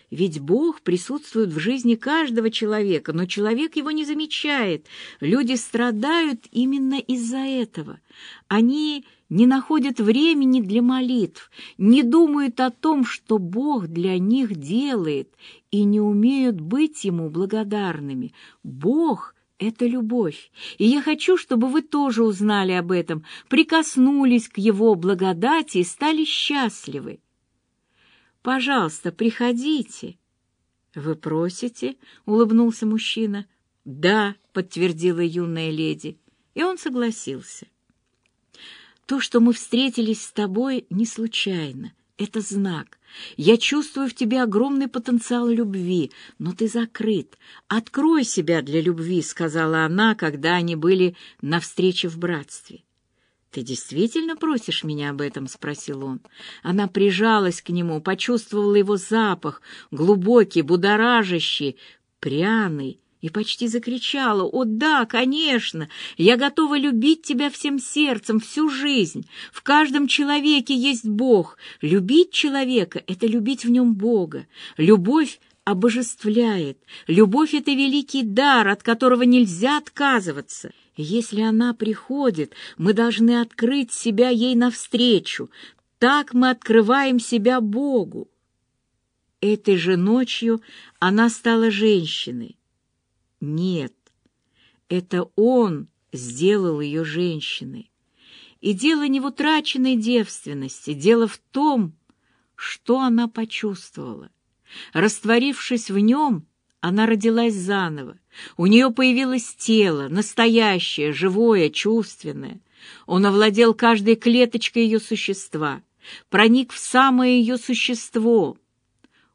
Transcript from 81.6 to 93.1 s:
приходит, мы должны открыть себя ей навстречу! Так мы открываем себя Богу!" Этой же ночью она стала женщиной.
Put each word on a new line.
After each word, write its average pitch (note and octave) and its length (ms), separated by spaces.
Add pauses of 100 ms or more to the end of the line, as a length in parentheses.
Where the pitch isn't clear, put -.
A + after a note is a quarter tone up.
приходит, A3 800 (240)
мы F#3+ 160
должны A#3 480
открыть A#3+ 500
себя A#3 380
ей B3 260
навстречу! A#3 920 (500)
Так C4+ 340
мы B3+ 180
открываем A#3+ 680
себя A#3+ 420
Богу!" A3+ 680 (1120)
Этой G#3 360
же F3+ 200
ночью A3+ 640 (380)
она G#3 300
стала A3+ 420
женщиной. F3 840 (840)